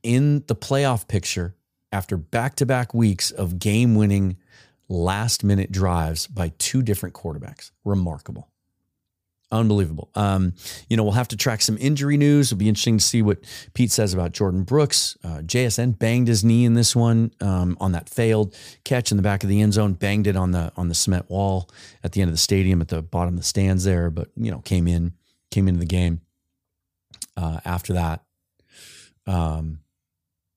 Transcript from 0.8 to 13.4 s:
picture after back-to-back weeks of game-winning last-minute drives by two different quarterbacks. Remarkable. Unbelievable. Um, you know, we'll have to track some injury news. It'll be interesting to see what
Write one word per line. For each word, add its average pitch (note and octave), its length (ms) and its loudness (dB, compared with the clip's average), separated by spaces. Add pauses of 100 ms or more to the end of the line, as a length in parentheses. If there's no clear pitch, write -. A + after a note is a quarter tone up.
picture F2+ 480 -4 (360)
after G2 260 -4
back-to-back B2 760 -2
weeks G#2+ 380 2
of F2+ 260 -4
game-winning G#2 800 2 (520)
last-minute G2 800 0
drives F2 560 0
by F2+ 300 -4
two - 240 -2
different G2+ 340 -4
quarterbacks. - 560 -12 (140)
Remarkable. F2+ 640 -4 (1000)
Unbelievable. G#2 640 0
Um, F#2+ 400 0 (360)
you A#2 60 2
know, A2 80 2
we'll G#2 100 2
have B2 160 0
to A#2 60 -6
track A2 280 -2
some A2 160 0
injury C#3+ 380 0
news. D3 340 4
It'll G2 80 -4
be G#2+ 100 2
interesting A2 300 2
to - 40 2
see A2+ 200 2
what G#2 160 2 (340)